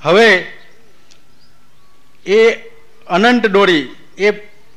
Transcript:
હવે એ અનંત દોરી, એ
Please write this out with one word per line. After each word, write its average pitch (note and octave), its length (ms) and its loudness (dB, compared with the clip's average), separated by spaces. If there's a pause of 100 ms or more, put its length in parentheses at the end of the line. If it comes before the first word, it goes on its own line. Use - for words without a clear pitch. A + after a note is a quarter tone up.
હવે F#3 440 2 (1800)
એ A3 240 2 (580)
અનંત A3+ 380 0
દોરી, F#3 420 0 (300)
એ G3+ 120 0 (460)